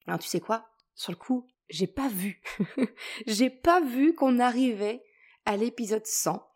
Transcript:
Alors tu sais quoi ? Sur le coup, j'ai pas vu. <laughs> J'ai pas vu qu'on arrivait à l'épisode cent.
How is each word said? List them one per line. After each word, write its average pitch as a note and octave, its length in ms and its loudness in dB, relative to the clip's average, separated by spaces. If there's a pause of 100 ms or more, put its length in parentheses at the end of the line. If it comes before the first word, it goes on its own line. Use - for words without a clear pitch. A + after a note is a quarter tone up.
Alors F3 120 -4
tu - 80 -10
sais F3+ 120 -2
quoi ? A3 280 -4 (280)
Sur - 160 -10
le F3 60 -8
coup, B3+ 300 -4 (220)
j'ai F3 180 -2
pas C4+ 200 -4
vu. G3 340 -4 (180)
<laughs> - 680 -4
J'ai A3+ 220 2
pas E4+ 320 2
vu C#4 320 4
qu'on C4 260 4
arrivait A#3+ 640 0 (420)
à G#3 120 0
l'épisode A3 480 -2
cent. - 500 -2